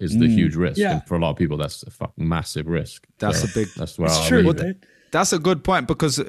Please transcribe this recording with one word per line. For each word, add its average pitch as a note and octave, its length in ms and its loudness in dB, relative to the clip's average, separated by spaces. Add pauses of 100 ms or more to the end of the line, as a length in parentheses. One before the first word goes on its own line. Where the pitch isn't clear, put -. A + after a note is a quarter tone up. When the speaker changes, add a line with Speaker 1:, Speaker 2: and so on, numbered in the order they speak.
Speaker 1:
is F2 180 -4
the A#2+ 80 6
Speaker 2:
Mm. A#2 80 6
Speaker 1:
huge D#2+ 220 2
risk. E2 220 0
Speaker 3:
Yeah. G3 160 2
Speaker 1:
And D2+ 120 -6
for F2+ 100 -2
a E2 40 0
lot E2 100 0
of C#2 60 -4
people, D2 220 0
that's D2 240 -6
a - 80 -18
fucking - 360 -8
massive D#2 400 -4
risk. - 400 -6 (120)
Speaker 2:
That's - 220 0
Speaker 1:
So - 100 -2
Speaker 2:
a - 40 -8
big G#2+ 220 -2
Speaker 1:
that's - 220 -10
where E2+ 80 0
Speaker 3:
It's D#2+ 100 2
Speaker 1:
I'll - 120 0
Speaker 3:
true, B3 100 4
Speaker 1:
leave F#3+ 80 6
Speaker 2:
Well, E3 140 4
Speaker 1:
it. E3 60 -2
Speaker 3:
right? F#3+ 100 -6 (340)
Speaker 2:
that's F3 240 0
a D#3+ 40 2
good D#3+ 240 0
point E3+ 240 0
because, D3 320 0 (100)